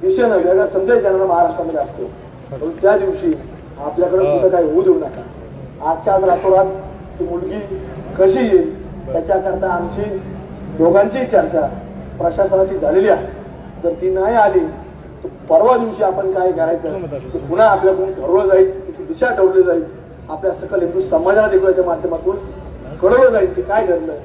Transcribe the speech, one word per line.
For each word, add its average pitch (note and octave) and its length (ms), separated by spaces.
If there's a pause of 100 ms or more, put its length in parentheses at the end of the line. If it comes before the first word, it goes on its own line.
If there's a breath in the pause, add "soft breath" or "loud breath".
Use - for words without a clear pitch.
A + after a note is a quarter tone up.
दिशेनं, A#3 340
वेगळा F#3 320
संदेश G3 360
देणारा F#3+ 220
महाराष्ट्रामध्ये E3+ 540
असतो. C3+ 240 (460)
म्हणून C#3 200 (120)
त्या G3+ 160
दिवशी F#3 340 (480)
आपल्याकडे F3 520
कुठं F#3 180
काही F3 220
होऊ E3+ 120
देऊ F#3 100
नका. - 960
आजच्या F3+ 240
आज F#3+ 100
रातोरात F#3+ 420 (540)
ती F3 60
मुलगी F3 340 (600)
कशी F#3+ 200
येईल, - 720
त्याच्याकरता F#3 580
आमची F3 340 (760)
दोघांची G3 480
चर्चा E3 420 (520)
प्रशासनाशी F#3+ 580
झालेली D#3 320
आहे. - 160 (580)
जर E3+ 180
ती F#3 120
नाही G3 220
आली, F#3+ 300 (580)
तर - 60 (200)
परवा G#3+ 280
दिवशी A3 260
आपण F#3+ 280
काय F#3 200
करायचं D#3+ 480 (340)
ते E3+ 60
पुन्हा F3+ 280
आपल्याकडून F#3+ 460
ठरवलं F#3+ 340
जाईल, F#3+ 220 (160)
त्याची - 180
दिशा - 260
ठरवली F#3+ 340
जाईल, E3+ 200 (460)
आपल्या F#3 220
सकल F3+ 300
हिंदू F3 180
समाजाला F#3 480
देखील F#3+ 200
याच्या F3+ 180
माध्यमातून E3+ 500 (640)
कळवलं B3 280
जाईल G3+ 240
की F3+ 80
काय G3 240
घडलं. D#3+ 280 (120)